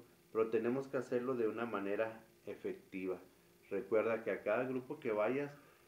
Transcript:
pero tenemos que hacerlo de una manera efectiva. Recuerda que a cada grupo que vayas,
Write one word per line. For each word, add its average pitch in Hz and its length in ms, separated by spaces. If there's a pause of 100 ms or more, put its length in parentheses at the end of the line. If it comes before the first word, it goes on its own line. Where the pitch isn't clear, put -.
(320)
pero 110 180
tenemos 120 380
que 139 100
hacerlo 123 380
de 113 120
una 110 180
manera 107 560 (240)
efectiva. 92 720 (520)
Recuerda 110 540
que 104 80
a 92 100
cada 117 240
grupo 131 340
que 120 120
vayas, 123 400 (360)